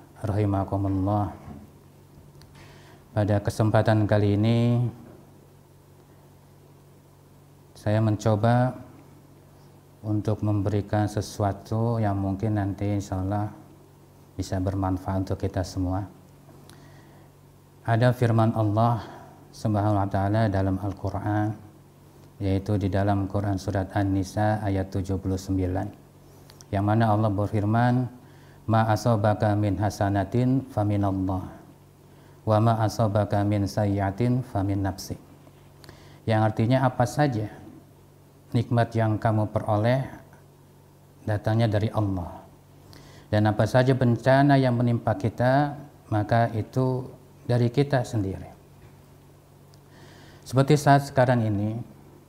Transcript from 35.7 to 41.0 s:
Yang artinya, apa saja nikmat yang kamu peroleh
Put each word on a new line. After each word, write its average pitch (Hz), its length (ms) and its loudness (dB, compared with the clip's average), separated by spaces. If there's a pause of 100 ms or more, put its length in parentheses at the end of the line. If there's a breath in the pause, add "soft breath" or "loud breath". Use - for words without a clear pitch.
Yang 110 160 2
artinya, 120 480 2
apa 123 160 0
saja 120 480 -2 (1040)
nikmat 117 400 0
yang 110 240 0
kamu 107 320 0
peroleh 113 560 0 (1200)